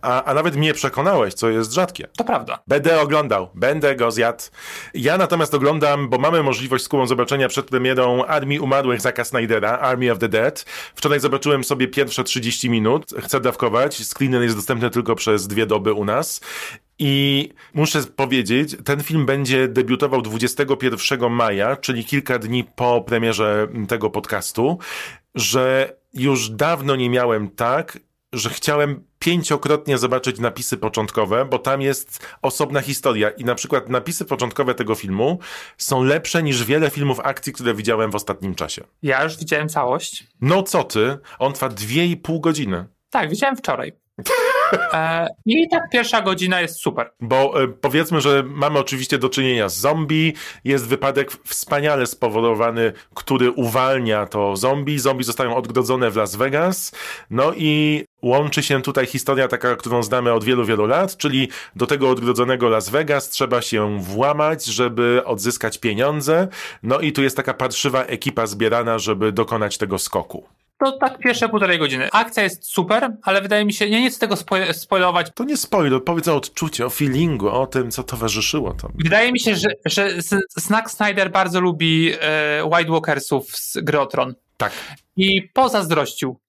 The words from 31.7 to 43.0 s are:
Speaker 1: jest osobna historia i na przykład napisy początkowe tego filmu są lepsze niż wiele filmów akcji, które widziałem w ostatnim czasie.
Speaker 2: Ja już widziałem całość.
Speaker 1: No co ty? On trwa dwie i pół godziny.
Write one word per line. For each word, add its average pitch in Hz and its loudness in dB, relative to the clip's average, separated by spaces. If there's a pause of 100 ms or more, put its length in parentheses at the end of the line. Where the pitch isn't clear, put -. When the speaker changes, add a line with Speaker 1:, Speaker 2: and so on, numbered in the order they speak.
Speaker 1:
jest - -4 (160)
osobna 139 0
historia 117 0
i - -12
na 120 0
przykład - -2
napisy 127 -2
początkowe 127 -2
tego 110 -2
filmu 107 -2 (400)
są 127 0
lepsze 160 2
niż 131 0
wiele 143 2
filmów 143 0
akcji, 135 -4
które 117 0
widziałem 110 0
w 101 -8
ostatnim 98 -4
czasie. - -8 (180)
Speaker 2:
Ja 135 2
już 160 -4
widziałem 156 -2
całość. 143 -2 (140)
Speaker 1:
No 175 4
co 180 0
ty? 123 0 (200)
On 135 0
trwa 135 -4
dwie 117 -2
i 175 0
pół 165 -4
godziny. 131 -2 (240)